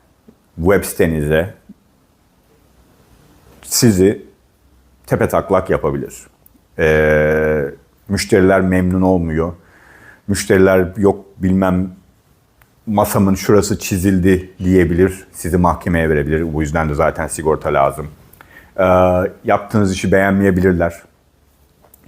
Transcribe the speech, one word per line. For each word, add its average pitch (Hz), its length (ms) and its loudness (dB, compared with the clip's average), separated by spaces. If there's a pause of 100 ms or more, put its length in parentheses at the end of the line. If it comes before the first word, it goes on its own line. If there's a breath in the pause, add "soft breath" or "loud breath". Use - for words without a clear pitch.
(560 soft breath)
web 90 280 0
sitenize 80 680 -2 (2000)
sizi 101 640 2 (840)
tepetaklak 92 640 0
yapabilir. 71 440 -4 (680)
E, 78 840 0 (440)
müşteriler 95 520 2
memnun 92 400 0
olmuyor. 87 520 0 (760 soft breath)
Müşteriler 95 600 2 (100)
yok 98 280 0 (120)
bilmem 92 540 0 (960)
masamın 104 480 0
şurası 101 440 0
çizildi 95 800 0
diyebilir. 90 720 0
Sizi 87 260 -6
mahkemeye 82 520 0
verebilir. 78 440 -2
Bu 76 80 -4
yüzden 78 280 -2
de 73 40 -4
zaten 78 340 -2
sigorta 76 460 -4
lazım. 71 340 -2 (720 loud breath)
Ee, 95 40 0 (600)
yaptığınız 101 500 0
işi 92 180 -4
beğenmeyebilirler. 95 880 0 (1080)